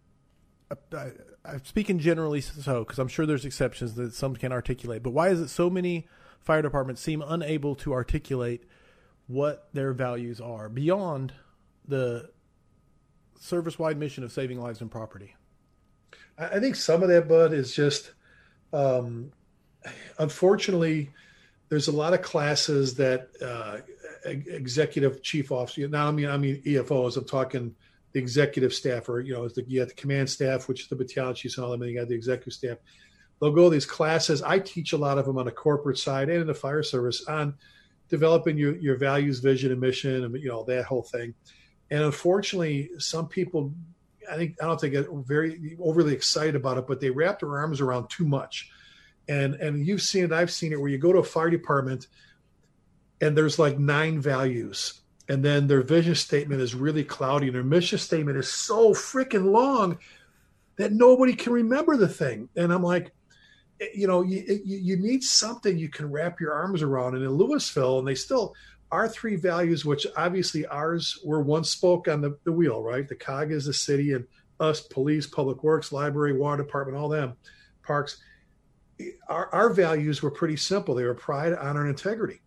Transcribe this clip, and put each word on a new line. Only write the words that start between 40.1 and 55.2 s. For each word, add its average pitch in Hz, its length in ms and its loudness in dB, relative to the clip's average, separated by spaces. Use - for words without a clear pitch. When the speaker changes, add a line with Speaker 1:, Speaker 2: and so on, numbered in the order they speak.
Speaker 2:
and, 120 120 -6
you 143 120 -8
know, 113 160 -6
that 123 220 -2
whole 127 180 -2
thing. 120 300 -8
And 151 120 0
unfortunately, 160 960 0
some 160 300 -6
people, 160 460 -2
I 151 60 -6
think, 170 240 -4
I 156 40 -2
don't 160 140 0
think, 143 140 -2
get 139 180 0
very 156 680 -4
overly 156 320 4
excited 151 420 0
about 127 220 0
it, 127 100 -4
but 127 140 -4
they 135 80 0
wrap 165 320 0
their 143 180 -4
arms 147 220 -2
around 123 280 0
too - 160 -2
much. - 460 -2
And, 139 280 0
and 147 300 -2
you've 196 160 0
seen 185 220 0
it, 165 80 0
I've 170 200 2
seen 160 200 -4
it, 147 80 -2
where 143 100 -2
you 135 80 -2
go 170 140 6
to 190 80 8
a - 40 6
fire 165 260 0
department 139 580 0
and 151 180 2
there's, 156 220 4
like, 143 180 4
nine 147 440 2
values, 127 800 -2